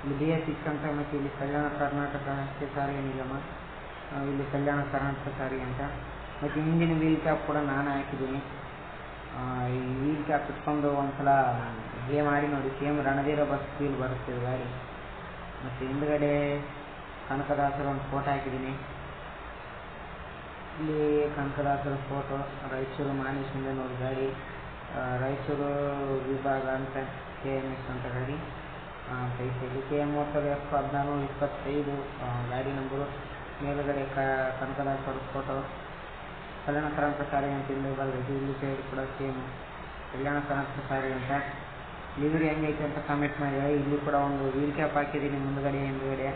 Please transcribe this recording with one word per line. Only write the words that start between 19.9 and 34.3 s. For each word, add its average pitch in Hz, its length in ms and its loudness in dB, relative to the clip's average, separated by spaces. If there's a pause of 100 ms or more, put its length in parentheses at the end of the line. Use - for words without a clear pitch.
ಇಲ್ಲಿ 151 560 4
ಕನಕದಾಸರ 139 600 2
ಫೋಟೋ, 135 400 -2 (360)
ರಾಯಚೂರು 135 380 -2
ಮಾನ್ವಿ 139 340 0
ಸಿಂಧನೂರು 135 600 -2
ಗಾಡಿ, 135 280 2
ಆ, - 840 -4
ರಾಯಚೂರು 139 480 2 (640)
ವಿಭಾಗ 135 400 2
ಅಂತ 135 280 0 (460)
ಕೆ 139 60 0
ಎಮ್ 135 240 0
ಎಸ್ 127 160 -6
ಅಂತ 127 240 -4
ಗಾಡಿ, 127 200 -2 (800)
ಆ, - 20 -4
ಅಂತ 127 280 -2
ಐತೆ. 127 240 -2
ಇಲ್ಲಿ 131 240 -4
ಕೆ 151 60 2
ಎಮ್ 147 160 4
ಮೂವತ್ತಾರು 147 340 2
ಎಫ್ 143 280 0
ಹದಿನಾರು 143 500 2
ಇಪ್ಪತ್ತೈದು, 143 680 0 (340)
ಆ, 123 240 0
ಗಾಡಿ 131 200 0
ನಂಬರು. 139 400 -2 (560)
ಮೇಲುಗಡೆ 143 400 0
ಕ-, 131 540 2